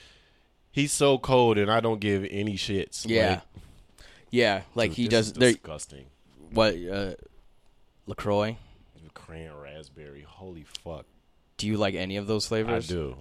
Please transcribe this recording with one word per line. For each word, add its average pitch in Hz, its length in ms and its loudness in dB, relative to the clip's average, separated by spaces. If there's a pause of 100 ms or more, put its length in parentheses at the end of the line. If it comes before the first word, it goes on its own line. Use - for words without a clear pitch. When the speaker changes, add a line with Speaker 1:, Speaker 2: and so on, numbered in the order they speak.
(720)
Speaker 1:
he's 143 200 0
so 143 260 4
cold 120 400 6
and 101 120 2
I 113 100 4
don't 110 200 0
give 101 300 0
any 101 240 -4
shits. - 520 -4
Speaker 2:
Yeah. 110 260 2
Speaker 1:
Like, 90 80 -4 (880)
Speaker 2:
Yeah, 107 320 2 (120)
like, 110 160 2
Speaker 1:
dude, 78 60 -8
Speaker 2:
he 120 80 0
Speaker 1:
this 110 60 0
Speaker 2:
does, 113 180 4
Speaker 1:
is - 60 -10
Speaker 2:
there 120 180 6
Speaker 1:
disgusting. 73 540 -10 (440)
Speaker 2:
What, 107 240 4
uh, 95 380 -6 (920)
LaCroix? 104 500 -2 (580)
Speaker 1:
Cran 80 420 -16
raspberry. 71 720 -18
Holy 87 360 -18 (180)
fuck. 80 240 -12 (500)
Speaker 2:
Do 104 120 -4
you 107 80 2
like 101 180 2
any 92 220 -4
of 101 100 -6
those 107 220 -2
flavors? 110 420 -2
Speaker 1:
I - 20 -6
do. 71 280 -6